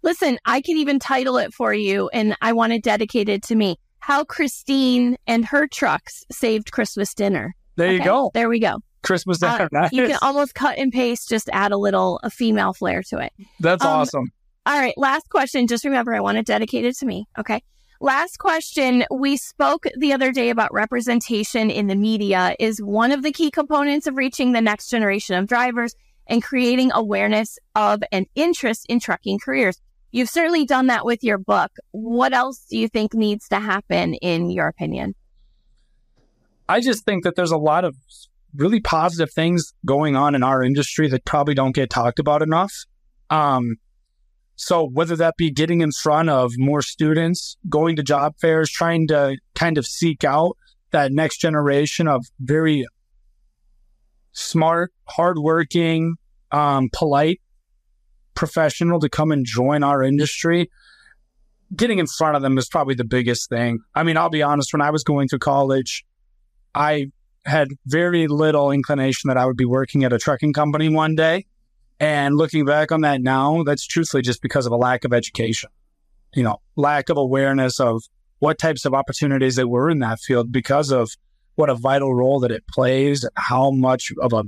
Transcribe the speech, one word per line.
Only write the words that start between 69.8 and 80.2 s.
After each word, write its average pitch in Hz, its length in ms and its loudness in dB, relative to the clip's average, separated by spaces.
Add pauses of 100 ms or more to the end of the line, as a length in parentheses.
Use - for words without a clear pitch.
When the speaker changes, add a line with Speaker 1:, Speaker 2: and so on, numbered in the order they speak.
Speaker 2:
at 123 100 2
a 113 60 2
trucking 147 340 0
company 151 340 0
one 156 280 2
day. 160 300 2 (540)
And 147 360 2
looking 151 300 2
back 151 260 2
on 160 100 2
that 143 200 2
now, 135 420 2
that's 143 220 -2
truthfully 156 380 0
just 120 180 -2
because 127 240 -2
of 117 60 -2
a 123 40 0
lack 123 300 0
of 123 80 0
education, 113 560 -2 (640)
you 135 80 0
know, 113 180 -2 (160)
lack 147 340 0
of 165 80 2
awareness 135 640 0
of 117 220 2 (380)
what 151 180 0
types 156 280 -2
of 135 100 0
opportunities 135 600 0
that 127 100 0
were 123 200 2
in 165 120 0
that 113 200 -2
field 120 320 0